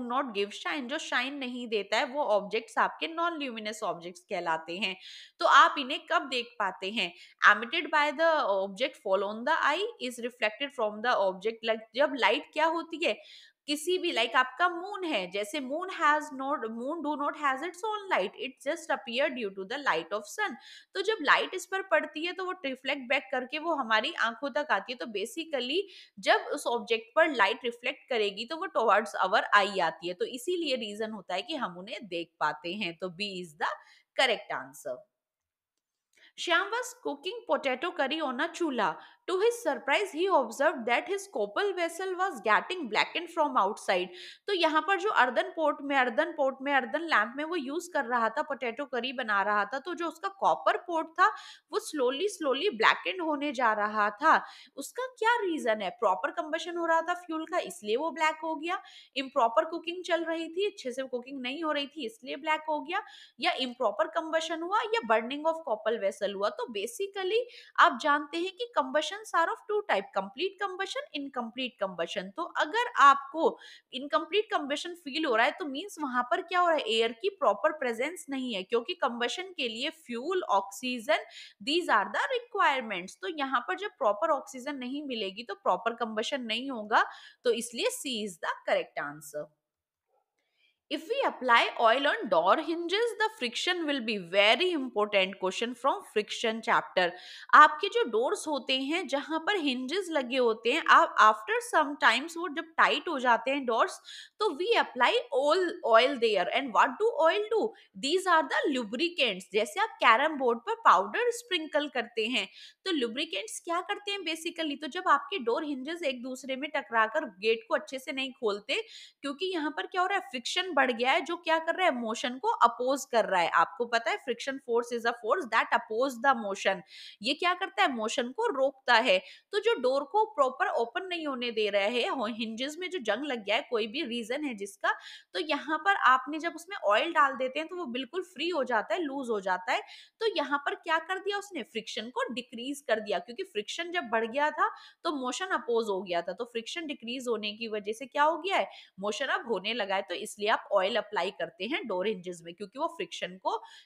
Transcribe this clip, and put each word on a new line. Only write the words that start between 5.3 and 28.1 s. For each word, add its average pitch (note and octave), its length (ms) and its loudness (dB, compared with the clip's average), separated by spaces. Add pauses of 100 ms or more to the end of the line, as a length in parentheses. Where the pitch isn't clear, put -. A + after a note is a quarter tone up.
तो E4+ 80 -2
आप D#4+ 320 8
इन्हें C#4+ 320 -4
कब D#4+ 180 2
देख A#3+ 300 -4
पाते F#3+ 320 -4
हैं? F#3+ 200 -2 (400)
Emitted A#3 420 0
by D4 120 6 (140)
the E4 160 4 (240)
object G3 480 -4
fall G3 240 2
on A#3 180 -6
the D#4+ 160 2
eye, F4 220 2 (160)
is A#3+ 220 -6
reflected B3 540 -4
from G#3+ 260 -2
the B3 200 4
object, G3+ 440 -2
like A3 260 -4
जब C#4 240 2
लाइट A#3 340 2
क्या D4+ 120 2 (120)
होती E4 280 -6
है, B3+ 120 0 (500)
किसी D4+ 300 0
भी, E4+ 160 -2
like A#3+ 220 0
आपका C4+ 340 2
मून F#4 340 -8
है, D4+ 160 -2 (120)
जैसे G#3 280 -4
moon D#4 400 -6
has D4+ 260 4 (140)
not, C4+ 320 -2
moon C4 340 -6
do D4 160 0
not D4 220 -4
has C4+ 240 0
its F4+ 200 -10
own G#4 240 -4
light, F#3+ 240 0 (120)
it - 180 -12
just D#4+ 300 -4
appear B3 420 -2
due G#3+ 180 -4
to F#3+ 160 -8
the C#4+ 140 -6
light E3 320 0
of A3+ 120 -8
sun। G4 260 -4 (380)
तो F#4+ 80 -4
जब G#4+ 200 0
लाइट A#3+ 320 4
इस F#4 180 -8
पर F#4+ 100 -2 (100)
पड़ती D#4 340 0
है F4+ 80 -4
तो F4+ 120 -6
वो F4+ 60 -6 (140)
रिफ्लेक्ट C4 440 -4
बैक C#4 220 0
करके B3+ 280 -4
वो E4 160 -2
हमारी A#3 380 0 (120)
आंखों A#3 320 -4
तक G3 140 -2
आती G3+ 220 0
है। B3 40 -8
तो E4 80 -8 (100)
basically C#4 640 -4 (400)
जब E4 340 2
उस D4 140 -4
ऑब्जेक्ट A3+ 480 -2
पर D#4+ 200 6
लाइट A3+ 300 2
रिफ्लेक्ट A#3+ 440 -6
करेगी G#3+ 360 0